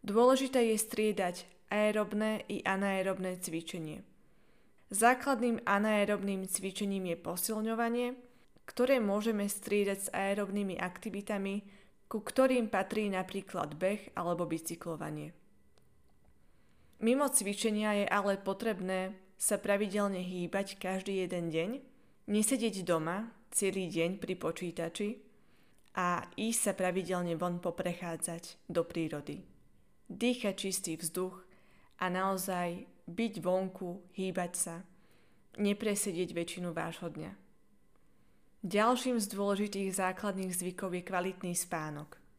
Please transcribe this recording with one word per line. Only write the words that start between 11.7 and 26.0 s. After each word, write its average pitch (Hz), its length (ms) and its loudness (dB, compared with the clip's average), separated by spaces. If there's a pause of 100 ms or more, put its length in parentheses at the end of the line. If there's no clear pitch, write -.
ku 214 160 -4
ktorým 254 480 4
patrí 208 400 0
napríklad 185 640 -4
beh 196 400 -2
alebo 170 320 0
bicyklovanie. 160 800 -6 (1800)
Mimo 269 240 4
cvičenia 208 720 2
je 202 80 2
ale 196 320 2
potrebné 190 800 -2 (140)
sa - 240 2
pravidelne 202 640 2
hýbať 180 560 -2
každý 190 480 -2
jeden 170 240 -2
deň, 165 180 0 (600)
nesedieť 214 560 2
doma 175 480 0 (160)
celý 190 400 0
deň 170 240 2
pri 190 240 -4
počítači 170 680 -4 (840)
a 180 320 0 (160)